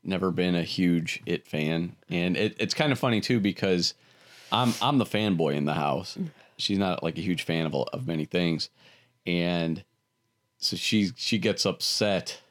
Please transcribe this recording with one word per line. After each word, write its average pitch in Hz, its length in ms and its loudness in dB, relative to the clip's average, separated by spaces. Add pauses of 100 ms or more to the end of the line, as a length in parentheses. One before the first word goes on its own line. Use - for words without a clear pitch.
Never 92 280 0
been 90 240 2
a 85 80 2
huge 85 640 2
It 85 200 -4
fan. 80 480 -2 (140)
And 87 260 0
it, 104 240 0
it's 107 140 -2
kind 151 180 2
of 123 60 2
funny, 117 240 2
too, 123 180 2
because 95 540 2 (580)
I'm, 120 300 2
I'm 139 160 2
the 117 80 4
fanboy 92 480 0
in 71 120 0
the 73 100 0
house. 73 420 -2 (400)
She's 98 220 -2
not, 95 240 0
like, 82 160 -2
a - 20 -6
huge 90 220 -2
fan 82 240 0
of, 71 80 -4
of 69 320 -2
many 78 180 -2
things. 85 440 0 (580)
And 87 560 0 (760)
so - 180 -4
she, 101 400 0
she - 220 -2
gets 101 300 0
upset - 840 -2